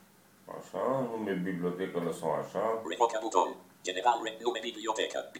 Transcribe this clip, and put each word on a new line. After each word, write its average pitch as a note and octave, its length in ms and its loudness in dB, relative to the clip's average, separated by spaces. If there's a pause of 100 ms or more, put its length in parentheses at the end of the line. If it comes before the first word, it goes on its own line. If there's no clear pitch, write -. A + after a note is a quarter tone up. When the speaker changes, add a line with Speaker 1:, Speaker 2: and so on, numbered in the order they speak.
(580)
Speaker 1:
Așa, A#2+ 540 0
nume, G#2+ 200 -2
bibliotecă, F2+ 680 -2
lăsăm E2+ 300 -2
așa. G2 600 0
Speaker 2:
Revocă - 320 4
buton, F2+ 340 2 (280)
general, F#2 400 4
re-, A2 180 -4
nume, A2+ 200 0
bibliotecă, G#2+ 800 -2